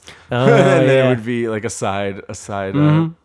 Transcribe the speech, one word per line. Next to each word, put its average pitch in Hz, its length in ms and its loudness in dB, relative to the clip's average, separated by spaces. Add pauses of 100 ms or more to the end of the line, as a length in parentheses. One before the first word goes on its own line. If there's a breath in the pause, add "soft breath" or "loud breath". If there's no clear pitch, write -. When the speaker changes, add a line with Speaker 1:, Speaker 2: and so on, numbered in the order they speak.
Speaker 1:
<laughs> - 40 -20 (220 loud breath)
Speaker 2:
Oh, 123 160 0
Speaker 1:
And 165 420 4
then 131 80 4
Speaker 2:
yeah. 131 80 2
Speaker 1:
it 127 40 2
would 120 160 -2
be, 117 240 -4
like, 107 160 -4
a 113 40 -4
side, 101 580 -6
a 107 60 -12
side, 98 420 -10
uh, 143 40 0
Speaker 2:
Mm-hmm. 160 340 2 (120)